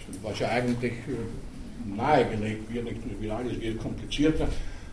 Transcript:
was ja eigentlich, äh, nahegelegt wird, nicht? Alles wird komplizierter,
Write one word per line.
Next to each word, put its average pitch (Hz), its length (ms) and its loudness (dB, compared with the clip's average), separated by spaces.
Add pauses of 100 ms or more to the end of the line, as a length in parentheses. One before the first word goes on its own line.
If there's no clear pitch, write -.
(220)
was 104 160 -4
ja 120 100 2
eigentlich, 120 440 2
äh, - 1040 -6
nahegelegt 110 760 4
wird, 117 120 -2
nicht? 110 460 -6
Alles 110 300 -2
wird 110 180 -2
komplizierter, 147 680 2 (440)